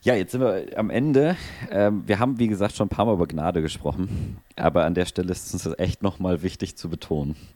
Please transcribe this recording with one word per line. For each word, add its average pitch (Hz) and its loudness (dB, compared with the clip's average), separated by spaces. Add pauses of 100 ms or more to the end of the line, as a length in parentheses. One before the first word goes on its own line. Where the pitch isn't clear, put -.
Ja, 120 6
jetzt 95 0
sind 123 0
wir 95 0
am 107 0
Ende. 143 4 (360)
Ähm, 104 2
wir 101 2
haben, 127 2
wie 117 2
gesagt, 101 0
schon 107 2
ein 95 -2
paar 101 2
Mal 113 4
über 87 2
Gnade 82 0
gesprochen, - -4 (180)
aber 82 2
an 82 2
der 90 2
Stelle 90 -2
ist - -6
es 90 -4
uns 82 -6
echt - -2
nochmal 92 0
wichtig - -6
zu - -8
betonen. 78 -4 (200)